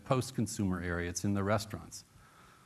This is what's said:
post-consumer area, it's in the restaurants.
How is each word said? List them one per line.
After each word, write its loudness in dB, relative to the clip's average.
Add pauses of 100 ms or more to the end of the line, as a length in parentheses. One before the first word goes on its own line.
post-consumer 0
area, 0
it's -6
in 2
the 2
restaurants. -2 (600)